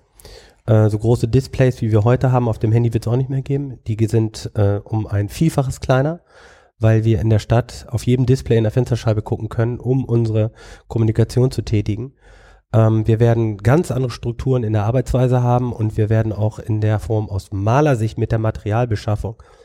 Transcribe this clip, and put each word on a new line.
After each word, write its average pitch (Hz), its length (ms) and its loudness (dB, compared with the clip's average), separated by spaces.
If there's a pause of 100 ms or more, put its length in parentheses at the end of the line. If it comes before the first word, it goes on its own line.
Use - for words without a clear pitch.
(640)
Äh, 110 220 4
so 104 100 0
große 117 300 2
Displays, 127 540 2
wie 110 100 -2
wir 107 140 4
heute 127 260 2
haben, 123 160 2
auf 113 120 -4
dem 110 120 0
Handy 117 220 2
wird's 117 160 -2
auch 120 80 0
nicht 131 120 -2
mehr 135 120 -4
geben. 139 460 -6
Die 107 100 -4
ge-, 110 100 0
sind, 110 480 -2
äh, 101 260 0
um 110 240 -4
ein 101 220 -2
Vielfaches 143 540 -2
kleiner, 139 400 0 (580)
weil 110 240 4
wir 110 160 2
in 113 100 0
der 110 100 4
Stadt - 500 -2
auf - 160 -4
jedem 127 200 2
Display 123 320 2
in 113 60 2
der 107 80 0
Fensterscheibe 117 500 -2
gucken - 280 -6
können, 117 320 -2
um 127 240 -2
unsere 113 480 0 (340)
Kommunikation 113 640 0
zu - 100 -6
tätigen. 107 520 -4 (600)
Ähm, 110 340 4
wir 110 120 4
werden 113 380 2
ganz 131 320 2
andere 127 220 -4
Strukturen 123 520 -4
in 107 100 -2
der 107 100 0
Arbeitsweise 123 580 0
haben 123 300 0
und 110 260 -4
wir 107 120 2
werden 110 240 2
auch 104 260 -2
in 110 220 -2
der 107 180 0
Form 107 300 -2
aus 95 220 -6
Malersicht 117 640 0
mit 110 140 -2
der 117 80 0
Materialbeschaffung 110 1040 -4 (240)